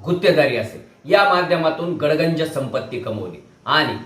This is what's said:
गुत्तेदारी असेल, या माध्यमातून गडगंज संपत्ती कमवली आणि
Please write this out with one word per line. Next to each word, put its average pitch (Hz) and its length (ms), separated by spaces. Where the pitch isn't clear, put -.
गुत्तेदारी 156 520
असेल, - 560
या 202 220
माध्यमातून 170 640
गडगंज 156 460
संपत्ती 131 580
कमवली 95 420
आणि 135 260